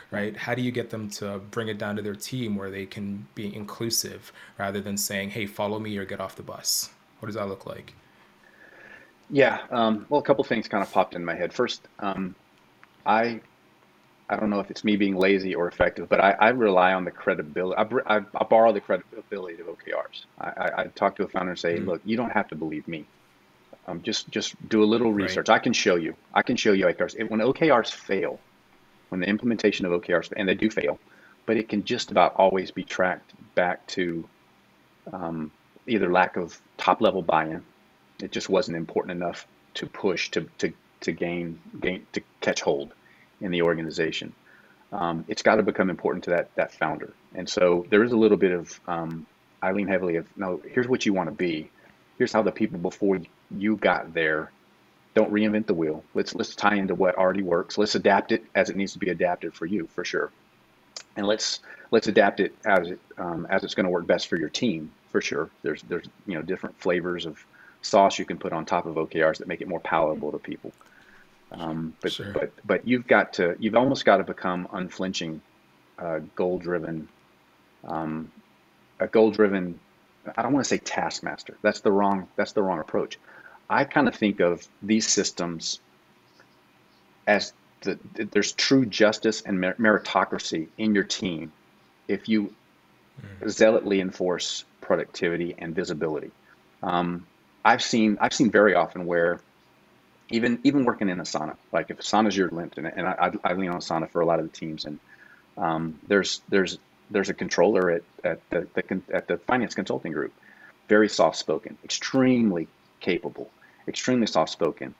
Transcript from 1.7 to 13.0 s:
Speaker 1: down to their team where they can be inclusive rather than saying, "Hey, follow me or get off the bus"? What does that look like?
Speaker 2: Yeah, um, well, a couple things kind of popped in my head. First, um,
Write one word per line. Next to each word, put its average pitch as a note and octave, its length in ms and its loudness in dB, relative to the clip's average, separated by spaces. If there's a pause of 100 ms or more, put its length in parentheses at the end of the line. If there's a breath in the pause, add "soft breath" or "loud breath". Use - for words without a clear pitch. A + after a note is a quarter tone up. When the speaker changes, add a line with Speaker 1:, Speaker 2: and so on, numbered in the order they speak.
Speaker 1:
down G#2 180 -4
to G#2 60 -4
their G#2 140 -6
team A2+ 400 -6
where G2 160 -8
they G2 140 -8
can G2+ 500 -10
be G#2 200 -8
inclusive G#2 800 -6 (240 loud breath)
rather G2+ 240 -4
than G2+ 160 -6
saying, G2+ 320 -4
"Hey, G#2 160 -6
follow G#2 340 -4
me G#2+ 180 -6
or G2 80 -6
get G2 140 -10
off F#2+ 160 -10
the - 80 -16
bus"? - 460 -6 (300)
What A#2 80 -12
does G#2+ 80 -10
that G2+ 120 -4
look F#2+ 180 -10
like? - 280 -14 (1400 loud breath)
Speaker 2:
Yeah, C3 300 4 (120)
um, A2 380 2
well, C#3+ 100 2
a - 40 0
couple C#3 200 2
things A2+ 240 -2
kind G2+ 160 -2
of - 80 -6
popped F#2 240 2
in F2 80 -6
my E2+ 100 -4
head. E2+ 200 -4
First, - 340 -2 (120)
um, F#2+ 360 -6 (680)